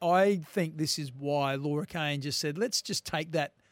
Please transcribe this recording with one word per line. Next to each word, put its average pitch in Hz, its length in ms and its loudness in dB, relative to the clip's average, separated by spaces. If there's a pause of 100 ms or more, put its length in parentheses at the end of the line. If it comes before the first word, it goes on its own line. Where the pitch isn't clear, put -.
I, 180 60 0
I 196 300 6
think 160 400 -4
this 151 200 0
is 143 160 -6
why 139 400 0
Laura 147 320 -2
Kane 147 360 -2
just 139 180 -4
said, 151 180 -2
Let's 220 240 -2
just - 240 -6
take 160 280 -4
that 151 200 0 (180)